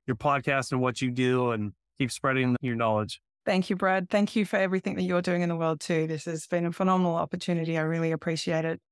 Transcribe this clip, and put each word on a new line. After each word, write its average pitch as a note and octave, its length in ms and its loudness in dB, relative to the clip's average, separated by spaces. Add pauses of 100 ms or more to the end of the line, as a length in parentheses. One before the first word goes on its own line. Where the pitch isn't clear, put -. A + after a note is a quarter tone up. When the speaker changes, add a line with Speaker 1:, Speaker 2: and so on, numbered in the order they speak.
Speaker 1:
your B2 100 0
podcast C#3 560 0
and C3 80 0
what B2+ 220 0
you C3 80 0
do, B2+ 400 2
and G#2 240 -4 (240)
keep B2+ 140 -2
spreading C3 500 2
your B2 140 -2
knowledge. A2 440 0 (260)
Speaker 2:
Thank F#3 240 2
you, G3+ 60 2
Brad. F#3 340 0
Thank G#3 280 2
you G#3+ 80 2
for G3 100 -4
everything F#3+ 400 0
that F#3 80 -2
you're F3+ 180 2
doing F3 200 0
in F3 80 0
the E3+ 80 -2
world D#3+ 240 0
too. D#3+ 260 0
This D#3+ 180 -6
has E3 220 -8
been E3+ 180 0
a E3+ 60 0
phenomenal F#3 440 2
opportunity. E3 640 -2
I D#3+ 40 0
really E3 300 0
appreciate D#3+ 520 -2
it. E3 160 -4 (120)